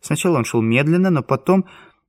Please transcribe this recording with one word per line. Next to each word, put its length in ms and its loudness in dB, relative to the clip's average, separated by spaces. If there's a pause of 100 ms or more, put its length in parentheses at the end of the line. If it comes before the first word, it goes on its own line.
Сначала 380 -2
он 80 -2
шёл 160 -2
медленно, 480 2
но 120 0
потом 440 0 (420)